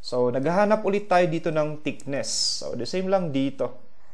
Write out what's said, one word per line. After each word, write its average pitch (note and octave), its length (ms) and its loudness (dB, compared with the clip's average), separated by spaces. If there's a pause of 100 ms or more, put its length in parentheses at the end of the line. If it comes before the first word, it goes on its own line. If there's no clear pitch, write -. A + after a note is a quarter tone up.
So, B2 280 2
naghahanap F#3+ 520 2
ulit G3+ 240 0
tayo F3+ 200 6
dito E3 240 0
ng D3+ 320 0
thickness. - 800 -2
So, C#2 120 -4
the B2+ 120 -4
same F#3 200 -2
lang F#3 240 0
dito, C3+ 480 -2 (340)